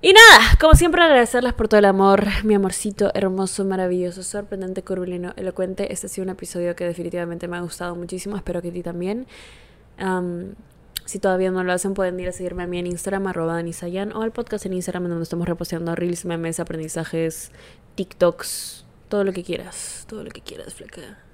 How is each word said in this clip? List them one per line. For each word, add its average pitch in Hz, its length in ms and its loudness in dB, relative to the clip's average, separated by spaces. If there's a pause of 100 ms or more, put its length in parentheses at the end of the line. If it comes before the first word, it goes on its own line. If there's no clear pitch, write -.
Y 359 100 6
nada, 415 480 12
como 311 140 10
siempre, 349 280 6
agradecerles 247 520 4
por 220 140 -2
todo 214 100 6
el 202 80 8
amor, 196 400 6 (160)
mi 214 120 2
amorcito 196 600 -2
hermoso, 190 500 -2
maravilloso, 185 580 -2
sorprendente, 190 600 -8
curvilíneo, 180 540 -8
elocuente. 190 540 -6
Este 202 160 -10
ha 190 40 -12
sido 190 140 -8
un 185 40 -6
episodio 175 480 -6
que 175 80 -8
definitivamente 170 640 -8
me 175 80 -8
ha 175 40 -8
gustado 175 360 -10
muchísimo, 185 400 -10
espero 175 240 -6
que 175 80 -10
a 170 40 -10
ti 180 100 -10
también. 185 440 -8 (680)
Am, 185 580 -6 (520)
si - 120 -10
todavía 185 320 0
no 185 140 -2
lo 180 80 0
hacen, 190 220 -2
pueden 185 260 -4
ir 180 80 -6
a 180 40 -8
seguirme 180 320 -8
a - 20 -8
mí 175 120 -6
en 175 80 -4
Instagram, 190 400 -6
arroba 170 280 -4
Dani 170 180 -4
Sayan, 190 400 -8
o 214 80 -8
al 220 120 -4
podcast 220 340 -8
en 190 80 -4
Instagram, 180 300 -6
en 175 80 -4
donde 165 100 -4
estamos 170 260 -4
reposteando 170 460 -6
reels, 175 320 -4
memes, 165 340 -6
aprendizajes, 160 920 -6 (420)
TikToks, - 880 -2 (240)
todo 202 160 0
lo 190 80 -2
que 180 100 -8
quieras, - 640 -10
todo 214 160 -16
lo - 80 -16
que - 120 -18
quieras, - 320 -16
flaca. - 480 -20 (100)